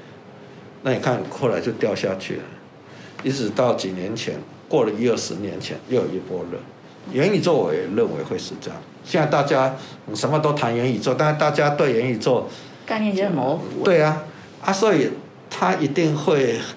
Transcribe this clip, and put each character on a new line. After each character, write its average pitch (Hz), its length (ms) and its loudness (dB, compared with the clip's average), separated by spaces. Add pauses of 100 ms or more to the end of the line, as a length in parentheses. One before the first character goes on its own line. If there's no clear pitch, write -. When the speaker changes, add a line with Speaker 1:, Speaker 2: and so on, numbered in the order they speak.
(840)
Speaker 1:
那 131 100 0
你 107 80 0
看 117 300 0
后 127 180 -2
来 95 100 0
就 120 140 -2
掉 101 220 0
下 95 220 -2
去 - 200 -8
了， - 60 -10 (800)
一 131 100 -2
直 123 160 -2
到 123 240 2
几 92 200 -2
年 92 220 -6
前， 85 200 -6 (340)
过 131 160 4
了 107 80 0
一 117 160 0
二 110 80 2
十 - 200 -6
年 92 240 -6
前 - 160 -8 (120)
又 123 120 2
有 85 80 0
一 92 100 -4 (100)
波 87 240 -6
热。 - 60 -8 (540)
元 147 200 2
宇 175 80 2
宙 170 140 4
我 90 180 2
也 80 80 0
认 90 180 -2
为 82 300 0
会 76 100 -4
是 - 220 -10
这 - 100 -10
样。 - 80 -12 (260)
现 - 140 -2
在 147 80 4
大 147 160 2
家、 131 320 2 (320)
嗯， 107 80 -8
什 123 140 -2
么 151 100 2
都 151 140 2
谈 120 240 0
元 123 160 2
宇 107 60 0
宙， 131 160 2
但 151 180 2
是 151 80 0
大 151 100 4
家 147 200 4
对 147 240 2
元 117 120 2
宇 117 120 0
宙 123 280 2 (380)
Speaker 2:
概 220 140 -2
念 208 180 0
就 196 80 2
很 196 80 0
模 139 240 0
糊。 - 260 -6
Speaker 1:
对 170 200 6
啊， 156 200 2 (400)
啊， 190 80 0
所 202 240 4
以 131 140 4 (400)
它 185 280 0
一 151 120 0
定 151 260 2
会， 143 440 2 (180)